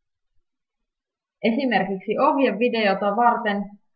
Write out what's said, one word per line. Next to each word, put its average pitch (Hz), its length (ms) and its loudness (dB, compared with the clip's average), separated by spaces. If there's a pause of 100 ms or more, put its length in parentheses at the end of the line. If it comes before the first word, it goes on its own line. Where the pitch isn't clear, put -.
(1400)
Esimerkiksi 220 760 -2
ohjevideota 220 1000 0
varten 220 540 0 (260)